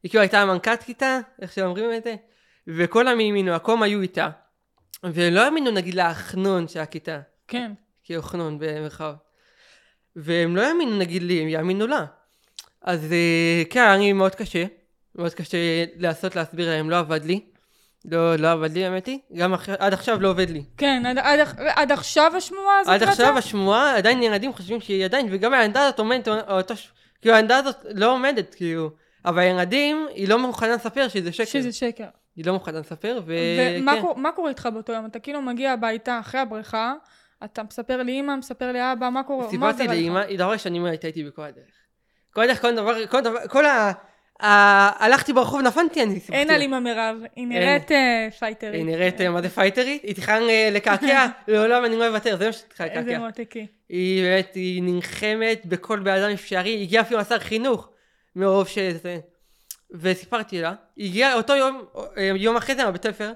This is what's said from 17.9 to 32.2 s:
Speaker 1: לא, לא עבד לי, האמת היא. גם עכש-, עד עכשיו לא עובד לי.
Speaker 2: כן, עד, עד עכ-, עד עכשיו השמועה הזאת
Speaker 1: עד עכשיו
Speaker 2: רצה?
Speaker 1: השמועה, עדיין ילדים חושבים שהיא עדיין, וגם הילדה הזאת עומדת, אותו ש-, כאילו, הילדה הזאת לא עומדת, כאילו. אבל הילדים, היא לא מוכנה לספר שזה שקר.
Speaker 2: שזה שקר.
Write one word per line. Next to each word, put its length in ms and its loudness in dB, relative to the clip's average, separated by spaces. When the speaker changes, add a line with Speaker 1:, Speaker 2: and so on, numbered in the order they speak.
Speaker 1:
לא, 300 2
לא 160 2
עבד 220 0
לי, 120 -2
האמת 200 -4
היא. 140 -8
גם 160 0
עכש-, 160 -6
עד 140 2
עכשיו 280 -2
לא 80 2
עובד 200 0
לי. 140 -10
Speaker 2:
כן, 280 0
עד, 120 -2
עד 220 4
עכ-, 220 0
עד 160 2
עכשיו 460 4
השמועה 420 2
הזאת 140 4
Speaker 1:
עד 100 4
עכשיו 260 4
Speaker 2:
רצה? 80 4
Speaker 1:
השמועה, 600 2
עדיין 260 4
ילדים 300 0
חושבים 280 -8
שהיא 240 -2
עדיין, 260 0
וגם 220 0
הילדה 300 4
הזאת 160 2
עומדת, 280 0
אותו 480 -2
ש-, 160 -20
כאילו, 140 6
הילדה 220 6
הזאת 180 0
לא 200 4
עומדת, 420 -2
כאילו. 360 -4
אבל 140 0
הילדים, 720 2
היא 140 -6
לא 120 4
מוכנה 360 0
לספר 320 -2
שזה 240 -6
שקר. 140 -4
Speaker 2:
שזה 260 -4
שקר. 340 -6